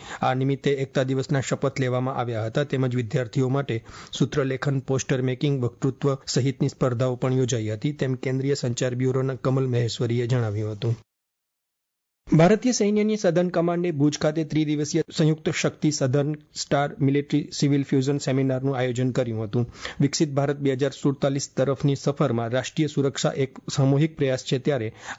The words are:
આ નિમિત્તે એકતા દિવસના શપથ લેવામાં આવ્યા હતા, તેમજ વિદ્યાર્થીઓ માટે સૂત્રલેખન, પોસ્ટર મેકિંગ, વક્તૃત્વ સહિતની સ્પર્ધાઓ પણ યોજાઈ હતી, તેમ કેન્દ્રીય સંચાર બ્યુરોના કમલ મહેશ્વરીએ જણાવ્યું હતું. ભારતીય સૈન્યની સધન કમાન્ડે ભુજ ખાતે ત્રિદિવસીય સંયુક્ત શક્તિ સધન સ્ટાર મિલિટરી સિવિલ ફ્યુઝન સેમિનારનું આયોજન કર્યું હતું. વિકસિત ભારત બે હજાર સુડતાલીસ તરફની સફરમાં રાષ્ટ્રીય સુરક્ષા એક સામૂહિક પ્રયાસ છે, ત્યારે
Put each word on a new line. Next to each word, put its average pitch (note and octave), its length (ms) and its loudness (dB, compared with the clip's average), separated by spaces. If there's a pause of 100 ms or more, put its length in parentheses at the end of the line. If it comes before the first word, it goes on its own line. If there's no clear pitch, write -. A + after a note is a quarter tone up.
(220)
આ B2+ 120 2
નિમિત્તે C3+ 380 0
એકતા C3+ 300 -2
દિવસના C3 380 0
શપથ C3+ 400 -2
લેવામાં B2+ 360 -2
આવ્યા A#2 280 -4
હતા, A#2+ 200 -2
તેમજ C3 320 -2
વિદ્યાર્થીઓ B2+ 520 -2
માટે C3 360 -2 (280)
સૂત્રલેખન, C3+ 680 0
પોસ્ટર C3 420 -2
મેકિંગ, C3 420 0
વક્તૃત્વ C3+ 520 -2 (120)
સહિતની C#3 400 0
સ્પર્ધાઓ B2+ 480 0
પણ C3 160 0
યોજાઈ A#2+ 360 0
હતી, A2 240 -2
તેમ C3+ 220 -2
કેન્દ્રીય C3 400 -2
સંચાર B2+ 400 -2
બ્યુરોના C3 400 0
કમલ C3 320 0
મહેશ્વરીએ A#2+ 600 0
જણાવ્યું A2 460 0
હતું. A#2 240 -2 (1400)
ભારતીય G3+ 400 6
સૈન્યની G#3 440 2
સધન F3+ 320 2
કમાન્ડે F3 420 0
ભુજ C#3+ 280 2
ખાતે D#3 260 0
ત્રિદિવસીય D3+ 580 0 (140)
સંયુક્ત D#3 340 2
શક્તિ - 400 0
સધન C#3+ 460 0 (180)
સ્ટાર C#3+ 460 -2
મિલિટરી C#3+ 520 2
સિવિલ C#3+ 300 2
ફ્યુઝન C#3 360 2
સેમિનારનું C3+ 600 0
આયોજન B2+ 320 0
કર્યું A#2 340 -2
હતું. A#2 260 0 (300)
વિકસિત C#3+ 320 2
ભારત C#3 240 0
બે C3+ 160 0
હજાર C3 180 0
સુડતાલીસ C#3 640 0
તરફની C#3 400 2
સફરમાં A#2 520 0
રાષ્ટ્રીય B2+ 380 -2
સુરક્ષા C#3+ 440 -2
એક - 280 -4 (140)
સામૂહિક C#3 440 2
પ્રયાસ C3 280 0
છે, C#3 140 -2
ત્યારે A#2+ 340 -2 (260)